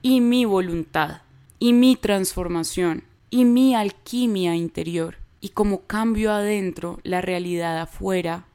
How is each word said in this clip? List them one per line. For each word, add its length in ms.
y 180
mi 240
voluntad, 760
y 160
mi 220
transformación, 1080
y 160
mi 300
alquimia 800
interior. 640
Y 100
como 320
cambio 500
adentro, 720
la 180
realidad 580
afuera 760